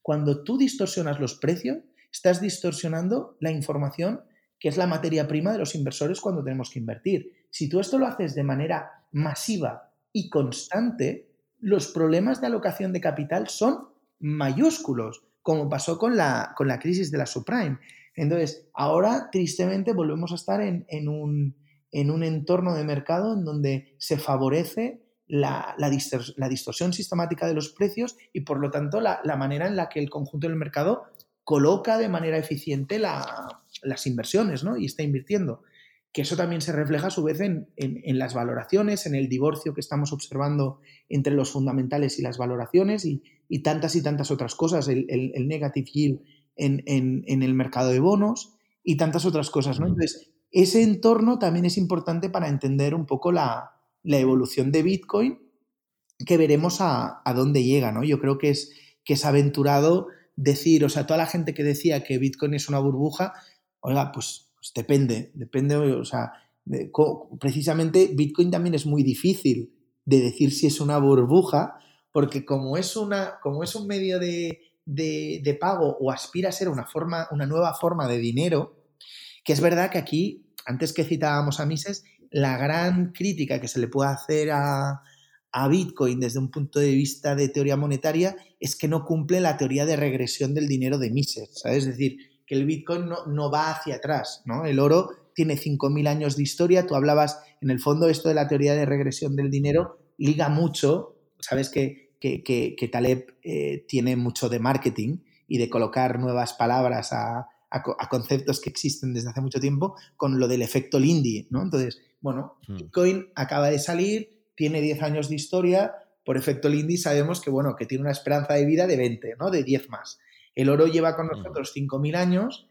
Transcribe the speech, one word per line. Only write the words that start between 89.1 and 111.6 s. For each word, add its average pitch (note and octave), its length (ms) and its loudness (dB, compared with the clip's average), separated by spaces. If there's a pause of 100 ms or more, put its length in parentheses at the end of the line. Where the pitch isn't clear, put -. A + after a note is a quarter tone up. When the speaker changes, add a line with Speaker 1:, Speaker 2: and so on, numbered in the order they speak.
Speaker 1:
la D#3 160 2
teoría C#3 280 0
de D#3+ 120 0
regresión C3 560 -2
del D3 160 0
dinero C3 280 0
de A#2+ 140 0
Mises, B2 500 -4
¿sabes? B2+ 180 0
Es C3 180 -2
decir, C3 200 -2 (280)
que C#3 100 -6
el C#3 100 2
Bitcoin E3+ 420 -4
no, E3+ 180 -8
no D3 260 -2
va D#3 200 0
hacia D3+ 240 -6
atrás, D3 500 -4
¿no? B2+ 200 -4
El C3+ 140 2
oro D#3+ 300 6 (260)
tiene D#3 220 0
cinco C#3 320 -2
mil D3 180 2
años D3 280 0
de C#3+ 80 0
historia. F3+ 440 4
Tú - 80 -2
hablabas, D3 440 4 (220)
en C#3 80 0
el B2+ 100 0
fondo, D#3+ 300 4
esto D#3+ 200 0
de D#3 60 2
la C#3+ 120 2
teoría C#3+ 260 2
de D3 120 2
regresión C#3 500 -2
del C#3 160 0
dinero C#3+ 480 0 (180)
liga D3 320 2
mucho. D3+ 680 2 (220)
Sabes C3+ 300 -2
que, - 500 -4
que, C3+ 240 -4
que, B2 340 -2
que A#2+ 100 -4
Taleb, B2+ 560 0
eh, C#3+ 440 -4
tiene B2+ 280 0
mucho A#2+ 340 -2
de A#2+ 100 -2
marketing B2 600 -2 (280)
y - 100 -2
de A#2 120 0
colocar B2 500 0
nuevas B2 340 -2
palabras B2 600 0
a, A#2 340 -6 (220)
a - 140 -6
co-, - 140 -4
a - 120 -8
conceptos C3+ 500 -2
que - 100 -8
existen C3+ 440 -4
desde A#2+ 160 -6
hace C3 120 -6
mucho C3+ 200 -4
tiempo C#3+ 340 0 (220)
con C3+ 220 0
lo B2 80 2
del B2 160 0
efecto C3+ 360 0
Lindy, C3 500 2
¿no? B2+ 120 -2